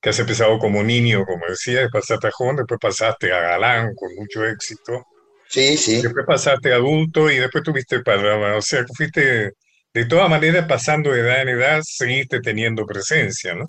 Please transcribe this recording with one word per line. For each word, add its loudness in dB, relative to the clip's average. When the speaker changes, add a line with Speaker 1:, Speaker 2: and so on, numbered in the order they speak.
Speaker 1:
que 0
has -2
empezado 2
como 0
niño, 2
como -6
decía, -2
después 0
pasaste -2
a 0
joven, -2
después -4
pasaste -2
a 2
galán 0
con -10
mucho -6
éxito. -8
Speaker 2:
Sí, 2
sí. 2
Speaker 1:
Después -2
pasaste 2
a 4
adulto 2
y 2
después -2
tuviste -2
para, 0
o -2
sea, -2
que -6
fuiste 0
de 0
todas 4
maneras 2
pasando 0
de 2
edad 2
en -2
edad, 2
seguiste -4
teniendo -2
presencia, -4
¿no? -8